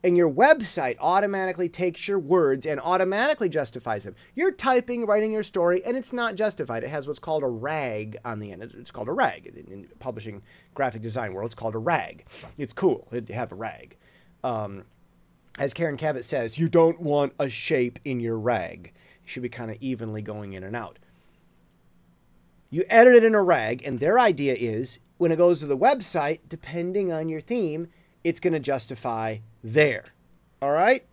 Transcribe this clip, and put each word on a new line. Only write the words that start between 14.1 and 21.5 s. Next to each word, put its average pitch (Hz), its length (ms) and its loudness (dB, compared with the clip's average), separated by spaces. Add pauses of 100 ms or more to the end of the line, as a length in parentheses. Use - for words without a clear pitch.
Um, 104 420 -6 (760)
as 139 160 -4
Karen 151 240 -4
Cavett 147 260 -4
says, 117 340 -4
"You 165 120 2
don't 165 300 6
want 147 380 2
a 139 120 0
shape 123 560 0
in 131 120 -4
your 117 200 -2
rag. 90 540 -2 (320)
You - 40 -20
should 127 140 -10
be 123 80 -4
kinda 113 300 -10
evenly 113 420 -6
going 104 320 -10
in 92 100 -12
and 101 100 -10
out." 110 240 -10 (1700)